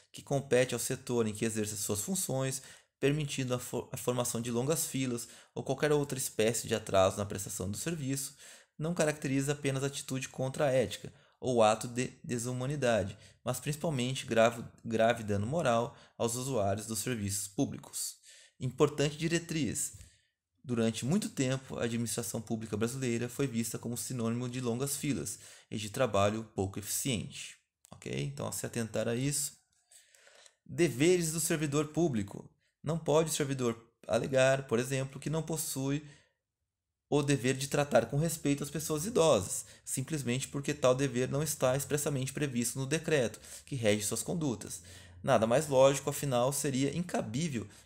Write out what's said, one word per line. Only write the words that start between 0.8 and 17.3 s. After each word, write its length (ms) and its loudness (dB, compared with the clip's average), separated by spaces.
em 80 -2
que 120 -2
exerce 320 -2
suas 240 -2
funções, 600 -2
permitindo 540 0
a 60 0
fo-, 340 -6
a 40 -4
formação 440 -2
de 100 -4
longas 360 0
filas 400 -2
ou 80 -6
qualquer 280 2
outra 260 2
espécie 500 0
de 80 0
atraso 420 4
na 80 0
prestação 460 -6
do 60 -6
serviço, 580 -4
não 160 -2
caracteriza 600 2
apenas 300 -2
atitude 440 -4
contra 380 -2
a 60 4
ética 420 0
ou 240 4
ato 240 4
de 240 -2
desumanidade, 960 0
mas 160 -4
principalmente 680 -2
grave, 380 4
grave 400 4
dano 240 0
moral 480 0
aos 180 0
usuários 520 -2
dos 120 -4
serviços 480 -4